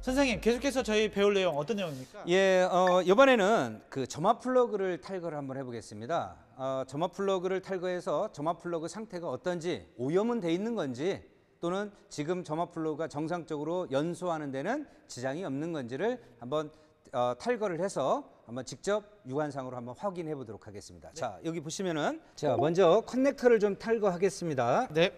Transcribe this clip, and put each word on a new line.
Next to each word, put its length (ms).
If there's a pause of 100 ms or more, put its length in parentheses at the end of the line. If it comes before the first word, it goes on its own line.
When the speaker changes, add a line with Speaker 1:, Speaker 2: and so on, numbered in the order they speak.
Speaker 1:
선생님, 380
계속해서 420
저희 280
배울 240
내용 240
어떤 180
내용입니까? 520
Speaker 2:
예, 420
어, 320
이번에는 880
그 160
점화 320
플러그를 640
탈거를 340
한번 220
해보겠습니다. 760 (200)
어, 300
점화 220
플러그를 520
탈거해서 720
점화 220
플러그 340
상태가 400
어떤지, 580 (120)
오염은 420
돼 140
있는 200
건지, 480 (380)
또는 320 (160)
지금 360
점화 260
플러그가 380
정상적으로 840
연소하는 600
데는 360 (200)
지장이 380
없는 300
건지를 440 (200)
한번, 320 (420)
어, 260
탈거를 420
해서 460 (200)
한번 180
직접 400 (220)
육안상으로 500
한번 220
확인해 360
보도록 320
하겠습니다. 440
Speaker 1:
네. 40
Speaker 2:
자, 300
여기 160
보시면은, 600 (140)
자, 200
먼저 460
커넥터를 580
좀 160
탈거하겠습니다. 1200
Speaker 1:
네. 240